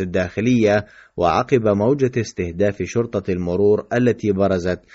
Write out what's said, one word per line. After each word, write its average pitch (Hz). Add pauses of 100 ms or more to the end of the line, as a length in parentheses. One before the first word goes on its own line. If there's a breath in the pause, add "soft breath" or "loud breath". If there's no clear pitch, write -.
الداخلية 104 (320 loud breath)
وعقب 107
موجة 123
استهداف 95
شرطة 104
المرور 92
التي 117
برزت 92 (140 loud breath)